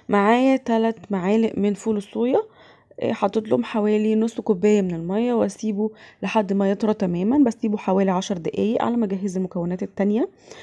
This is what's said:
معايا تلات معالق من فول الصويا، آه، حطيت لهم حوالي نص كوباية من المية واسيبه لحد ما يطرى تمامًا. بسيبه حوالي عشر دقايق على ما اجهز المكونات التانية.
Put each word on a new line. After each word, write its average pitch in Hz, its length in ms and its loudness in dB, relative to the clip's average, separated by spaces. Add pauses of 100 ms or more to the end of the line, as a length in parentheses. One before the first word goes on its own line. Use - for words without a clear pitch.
معايا 240 480 4
تلات 226 560 -2
معالق 202 460 0
من 202 160 0
فول 220 220 -2
الصويا، 233 440 -2 (600)
آه، - 120 0
حطيت 214 360 -2
لهم 233 160 2
حوالي 214 500 0
نص 226 260 0
كوباية 208 420 2
من 180 120 -2
المية 202 400 -2
واسيبه 214 560 -2 (320)
لحد 196 300 0
ما 196 180 2
يطرى 208 240 0
تمامًا. 208 500 2
بسيبه 220 320 0
حوالي 196 340 2
عشر 185 280 -2
دقايق 196 440 -2
على 240 140 0
ما 233 80 2
اجهز 190 320 -4
المكونات 180 460 -4
التانية. 208 460 -2 (340)